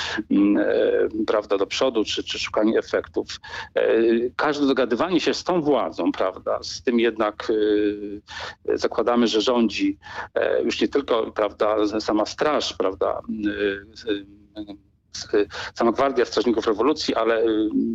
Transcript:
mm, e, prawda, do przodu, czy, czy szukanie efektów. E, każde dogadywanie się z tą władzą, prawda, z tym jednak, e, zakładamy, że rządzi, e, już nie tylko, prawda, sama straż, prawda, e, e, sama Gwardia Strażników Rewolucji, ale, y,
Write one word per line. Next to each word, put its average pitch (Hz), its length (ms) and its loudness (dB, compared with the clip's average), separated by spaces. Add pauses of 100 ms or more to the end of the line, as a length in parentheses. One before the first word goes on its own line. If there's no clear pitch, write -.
(320)
mm, 101 260 6
e, 107 680 2
prawda, 101 300 0
do 98 100 0
przodu, 120 360 0
czy, - 200 -4
czy - 160 -8
szukanie 110 400 0
efektów. - 480 -4 (480)
E, 113 80 2 (520)
każde 143 320 0
dogadywanie 135 520 2
się 131 140 0
z - 100 -6
tą 175 180 0
władzą, 104 500 0
prawda, 101 500 -2
z - 220 -12
tym 120 160 2
jednak, 113 520 0 (1120)
e, - 120 0
zakładamy, 120 500 2
że 107 140 2
rządzi, 101 560 2 (380)
e, - 280 0
już - 180 -2
nie 110 60 2
tylko, 131 440 0
prawda, 107 440 0 (240)
sama 107 260 0
straż, - 480 -2
prawda, 95 480 -2 (1400)
e, 107 40 -12
e, - 840 -6 (300)
sama 117 160 2
Gwardia 127 340 2
Strażników 113 420 0
Rewolucji, 117 480 0
ale, 113 280 2
y, 110 260 2 (240)